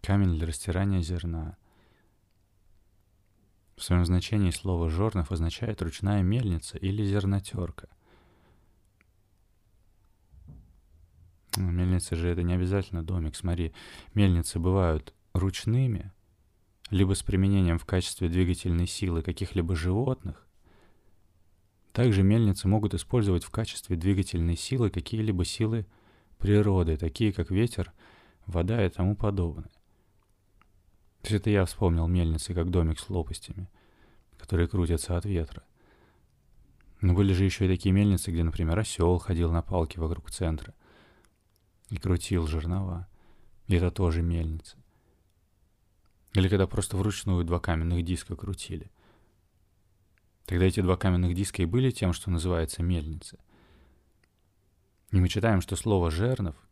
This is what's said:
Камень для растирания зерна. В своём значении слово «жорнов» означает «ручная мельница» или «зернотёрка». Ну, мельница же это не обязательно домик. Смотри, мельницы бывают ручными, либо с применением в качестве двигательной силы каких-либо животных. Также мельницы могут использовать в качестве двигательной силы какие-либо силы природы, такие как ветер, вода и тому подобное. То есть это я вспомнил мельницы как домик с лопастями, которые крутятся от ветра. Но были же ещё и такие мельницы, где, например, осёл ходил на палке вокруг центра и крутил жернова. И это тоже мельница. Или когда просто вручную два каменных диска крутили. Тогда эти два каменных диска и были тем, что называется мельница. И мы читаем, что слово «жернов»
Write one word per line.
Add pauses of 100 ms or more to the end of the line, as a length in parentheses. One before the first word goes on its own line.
Камень
для
растирания
зерна. (2250)
В
своём
значении
слово
«жорнов»
означает
«ручная
мельница»
или
«зернотёрка». (3750)
Ну,
мельница
же
это
не
обязательно
домик.
Смотри, (400)
мельницы
бывают (200)
ручными, (760)
либо
с
применением
в
качестве
двигательной
силы
каких-либо
животных. (1500)
Также
мельницы
могут
использовать
в
качестве
двигательной
силы
какие-либо
силы (520)
природы,
такие
как
ветер, (540)
вода
и
тому
подобное. (1500)
То
есть
это
я
вспомнил
мельницы
как
домик
с
лопастями, (680)
которые
крутятся
от
ветра. (1400)
Но
были
же
ещё
и
такие
мельницы,
где,
например,
осёл
ходил
на
палке
вокруг
центра (1120)
и
крутил
жернова. (600)
И
это
тоже
мельница. (1600)
Или
когда
просто
вручную
два
каменных
диска
крутили. (1600)
Тогда
эти
два
каменных
диска
и
были
тем,
что
называется
мельница. (1700)
И
мы
читаем,
что
слово
«жернов» (160)